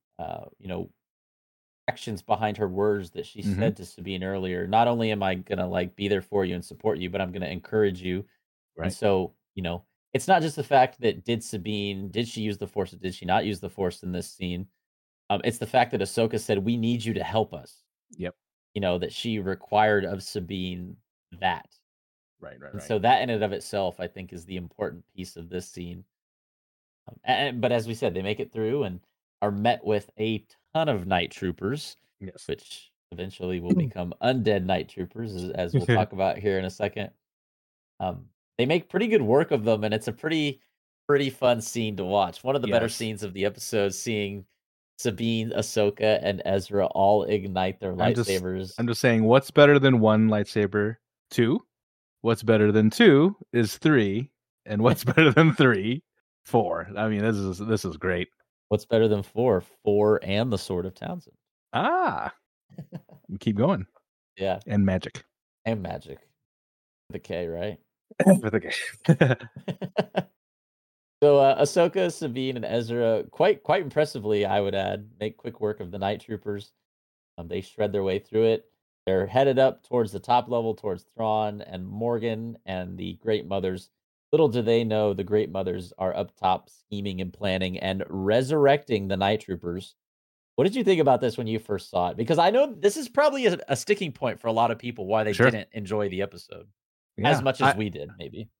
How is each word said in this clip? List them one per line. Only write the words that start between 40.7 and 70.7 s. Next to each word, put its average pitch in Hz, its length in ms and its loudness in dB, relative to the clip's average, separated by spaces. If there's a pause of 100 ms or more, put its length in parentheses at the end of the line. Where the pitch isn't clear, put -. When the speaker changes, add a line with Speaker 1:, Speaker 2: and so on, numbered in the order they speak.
Speaker 1:
pretty 139 240 2
fun 123 300 0
scene 110 360 -6
to 92 80 -6
watch. 95 380 0
One 131 140 -2
of 131 60 -2
the 117 60 -4
better 113 180 2
Speaker 2:
Yes. 113 80 -6
Speaker 1:
scenes 110 280 -8
of 95 120 -10
the 95 100 -2
episode, 101 500 -2
seeing 101 520 -4 (520)
Sabine, 113 520 -2
Ahsoka, 107 720 0
and 98 240 -2
Ezra 98 400 0
all 98 380 4
ignite 95 560 -2
their 95 200 -6
Speaker 2:
I'm 87 140 2
just, 107 160 -2
Speaker 1:
lightsabers. 92 480 -4
Speaker 2:
I'm 120 80 -2
just 117 160 -2
saying, 113 220 4
what's 127 260 6
better 143 280 8
than 135 220 6
one 107 300 6
lightsaber? 104 640 0 (340)
Two. 123 360 2 (560)
What's 113 200 0
better 107 280 6
than 110 200 6
two 180 440 6 (200)
is 117 240 0
three. 120 520 2 (360)
And 107 160 -2
what's 131 220 4
<laughs> 117 60 0
better 156 220 6
than 160 220 6
three? 120 480 2 (420)
Four. 87 500 0
I 107 140 -2
mean, 104 140 0
this 110 140 0
is, 95 240 -4
this 104 260 -2
is 80 100 -8
great. 90 320 -4 (400)
Speaker 1:
What's 107 160 -2
better 113 240 2
than 104 140 0
four? 107 400 0 (220)
Four 104 380 4
and 107 300 -2
the 98 60 -2
Sword 90 260 -6
of 92 100 -10
Townsend. - 400 -14 (380)
Speaker 2:
Ah. 320 600 -2 (500)
Speaker 1:
<laughs> - 560 -16
Speaker 2:
Keep 107 160 0
going. 113 300 0 (500)
Speaker 1:
Yeah. 95 300 -2
Speaker 2:
And 104 180 2
magic. 92 400 -2 (400)
Speaker 1:
And 113 180 -2
magic. 82 360 -12 (920)
With - 80 -12
a 92 40 -8
K, 87 280 -6
right? 87 300 -6 (480)
Speaker 2:
<laughs> - 0 - (160)
With 107 120 -2
a 180 60 4
K. - 1700 -2
<laughs> - 20 -
Speaker 1:
<laughs> - 20 -20 (920)